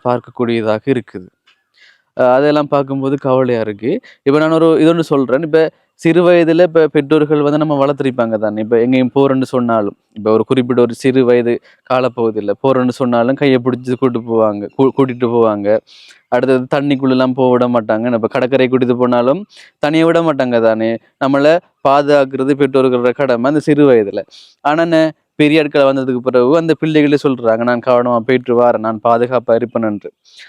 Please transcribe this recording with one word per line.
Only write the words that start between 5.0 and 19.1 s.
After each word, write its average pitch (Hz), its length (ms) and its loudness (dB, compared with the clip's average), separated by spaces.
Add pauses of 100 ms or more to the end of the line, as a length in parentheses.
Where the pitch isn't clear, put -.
சொல்றேன். 139 420 0
இப்ப 156 280 0 (240)
சிறு 170 360 2
வயதுல 170 320 4
இப்ப 160 240 2
பெற்றோர்கள் 147 560 0
வந்து 147 160 0
நம்ம 147 280 0
வளர்த்திருப்பாங்க 127 520 -2
தானே. 107 240 -2
இப்ப 113 180 0
எங்கேயும் 127 320 0
போறேன்னு 135 340 0
சொன்னாலும், 117 500 -2 (160)
இப்ப 107 200 -4
ஒரு 110 120 2
குறிப்பிட்ட 123 380 0
ஒரு 117 120 0
சிறு 131 300 0
வயது 120 360 0 (320)
காலப்பகுதியில 117 580 -2 (100)
போறேன்னு 127 320 0
சொன்னாலும் 120 420 -2
கையை 139 300 0
பிடிச்சு 127 300 -4
கூட்டு 120 260 -2
போவாங்க, 110 480 -2 (100)
கூ-, 131 180 2
கூட்டிட்டு 127 300 -2
போவாங்க. 110 520 0 (500)
அடுத்தது 131 520 0
தண்ணிக்குள்ளெல்லாம் 131 520 0
போக 127 180 0
விட 123 180 2
மாட்டாங்க. 117 440 -2
இப்ப 113 140 -2
கடற்கரை 127 420 0
கூட்டிட்டு 123 280 0
போனாலும் 123 500 0 (320)